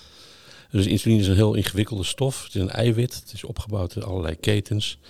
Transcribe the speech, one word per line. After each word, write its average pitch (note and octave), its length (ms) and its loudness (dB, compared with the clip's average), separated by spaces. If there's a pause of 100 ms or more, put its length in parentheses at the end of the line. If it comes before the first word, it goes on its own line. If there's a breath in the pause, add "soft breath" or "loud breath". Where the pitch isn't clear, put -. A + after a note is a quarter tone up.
(720 loud breath)
Dus G2 160 2
insuline A2 340 4
is F#2+ 80 4
een F#2+ 60 6
heel G#2+ 200 6
ingewikkelde G2+ 500 0
stof. - 400 -4
Het - 100 -14
is G2 60 0
een F2+ 100 0
eiwit. A#2+ 440 0
Het - 180 -16
is A2 120 -14
opgebouwd G2+ 520 -6
uit G#2 80 -6
allerlei F2 320 -4
ketens. G#2 640 -2 (120 loud breath)